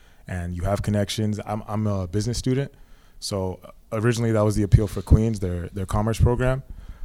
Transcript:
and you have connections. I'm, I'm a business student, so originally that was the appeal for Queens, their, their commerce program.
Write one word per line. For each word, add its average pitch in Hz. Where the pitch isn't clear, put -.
and 87
you 87
have 98
connections. 104
I'm, 107
I'm 107
a 98
business 107
student, 131
so 95
originally 113
that 110
was 107
the 104
appeal 104
for 98
Queens, 110
their, 87
their 98
commerce 107
program. 127